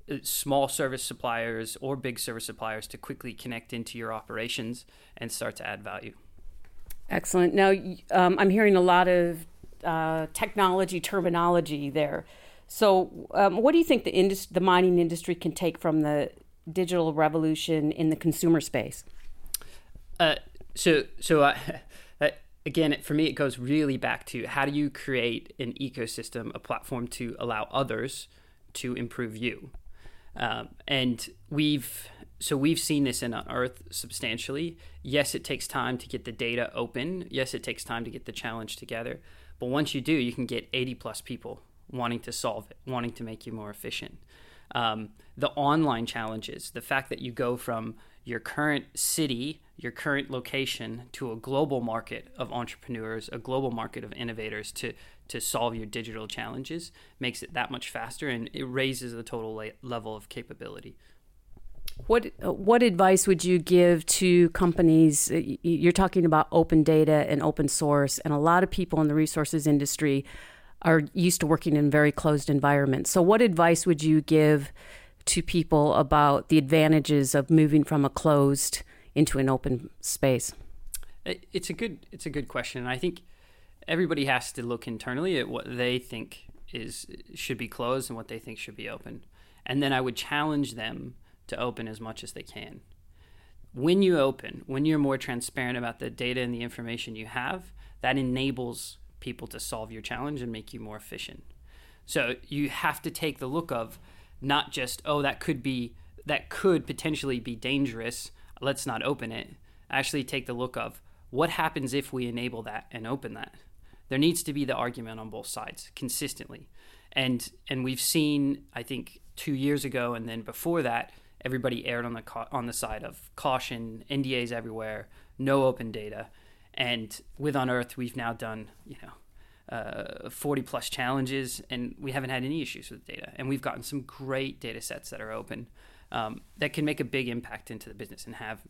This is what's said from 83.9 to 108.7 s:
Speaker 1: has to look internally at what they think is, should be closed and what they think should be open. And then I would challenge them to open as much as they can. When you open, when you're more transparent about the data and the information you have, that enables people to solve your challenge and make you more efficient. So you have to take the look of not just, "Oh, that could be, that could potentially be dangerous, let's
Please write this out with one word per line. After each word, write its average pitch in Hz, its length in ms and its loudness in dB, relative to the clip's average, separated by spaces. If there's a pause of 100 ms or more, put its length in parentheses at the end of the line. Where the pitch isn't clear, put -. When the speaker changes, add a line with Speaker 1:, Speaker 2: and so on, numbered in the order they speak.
Speaker 1:
has 127 280 0
to 123 100 -8
look 117 240 -4
internally 131 500 -4
at 120 120 -2
what 120 160 -8
they 123 340 -2
think - 460 -12 (260)
is, - 360 -12 (260)
should - 240 -6
be 117 100 -8
closed 127 420 -4
and 117 80 -8
what 113 100 -12
they 117 120 -10
think 113 180 -14
should - 180 -14
be 110 140 -10
open. - 360 -14 (400)
And 135 160 0
then 135 120 2
I 131 80 2
would 127 140 -2
challenge 147 600 -2
them 117 400 -10 (320)
to - 120 -8
open 117 280 -4
as 110 120 -12
much 113 240 -12
as - 80 -14
they - 120 -14
can. - 380 -16 (920)
When 170 280 4
you 180 180 6
open, 135 480 0
when 135 180 0
you're 156 140 4
more 139 180 2
transparent 123 600 -4
about 117 220 -6
the 127 100 -6
data 123 320 -4
and 120 120 -2
the 117 80 -6
information 117 540 -8
you 110 100 -12
have, 131 460 -6 (300)
that 131 160 2
enables 127 800 -2 (220)
people 123 280 -10
to 117 120 -14
solve 110 320 -8
your 110 100 -12
challenge 131 400 -6
and 120 100 -6
make 110 220 -12
you 120 60 -14
more 107 180 -12
efficient. - 460 -14 (640)
So 127 300 -2 (120)
you 143 220 -2
have 151 340 -2
to 165 80 -6
take 156 280 -6
the 131 80 -6
look 165 240 -4
of 117 280 -6 (420)
not 139 300 0
just, - 340 -6
"Oh, 147 160 2
that 139 180 0
could 147 220 -4
be, 123 340 -4 (300)
that - 240 -4
could - 380 2
potentially 143 520 -4
be 117 160 -8
dangerous, 120 760 -4 (280)
let's 135 260 -2